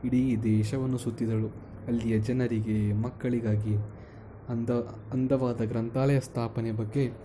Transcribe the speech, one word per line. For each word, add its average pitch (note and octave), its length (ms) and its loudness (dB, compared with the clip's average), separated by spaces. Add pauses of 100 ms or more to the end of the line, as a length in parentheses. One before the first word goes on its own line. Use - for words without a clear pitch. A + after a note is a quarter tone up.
ಇಡೀ B2+ 320 2
ದೇಶವನ್ನು A2+ 600 2
ಸುತ್ತಿದಳು. A2+ 500 0 (400)
ಅಲ್ಲಿಯ A2+ 320 2
ಜನರಿಗೆ, G#2+ 720 2
ಮಕ್ಕಳಿಗಾಗಿ A2 800 0 (760)
ಅಂದ-, A#2+ 640 -2
ಅಂದವಾದ B2+ 520 2
ಗ್ರಂಥಾಲಯ A#2 540 2
ಸ್ಥಾಪನೆ A#2 520 -2
ಬಗ್ಗೆ A2+ 400 0 (140)